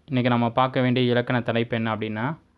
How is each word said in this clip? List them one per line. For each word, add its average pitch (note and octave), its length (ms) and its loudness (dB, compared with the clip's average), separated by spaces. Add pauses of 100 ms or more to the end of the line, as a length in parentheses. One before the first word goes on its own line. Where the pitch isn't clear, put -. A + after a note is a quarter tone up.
இன்னைக்கு B2 260 0
நம்ம A#2+ 180 2
பார்க்க B2+ 320 0
வேண்டிய B2+ 300 2
இலக்கண B2 300 0
தலைப்பு A#2 340 -2
என்ன A2+ 200 -2
அப்படின்னா A2 420 -6 (200)